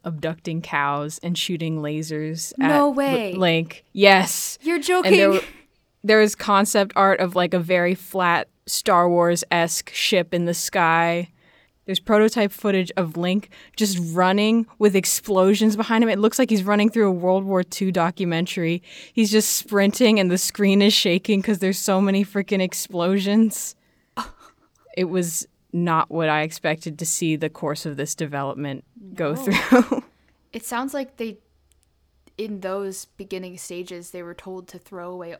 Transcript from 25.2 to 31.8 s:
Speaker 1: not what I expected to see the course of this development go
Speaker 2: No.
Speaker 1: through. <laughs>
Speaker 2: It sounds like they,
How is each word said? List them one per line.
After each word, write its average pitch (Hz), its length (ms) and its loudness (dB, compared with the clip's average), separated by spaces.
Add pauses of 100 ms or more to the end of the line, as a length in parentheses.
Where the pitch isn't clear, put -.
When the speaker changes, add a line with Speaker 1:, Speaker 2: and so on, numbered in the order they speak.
Speaker 1:
not 170 360 0
what 160 200 -2
I 151 140 0
expected 160 560 -6
to 170 60 -8
see 160 300 -2
the 156 140 -4
course 151 360 -8
of 147 120 -8
this 143 180 -6
development 139 720 -8 (280)
go 160 200 -2
Speaker 2:
No. - 100 -4
Speaker 1:
through. - 600 2 (240)
<laughs> - 260 -20
Speaker 2:
It 226 100 -12
sounds 254 300 -8
like 269 240 -10
they, 220 220 -10 (960)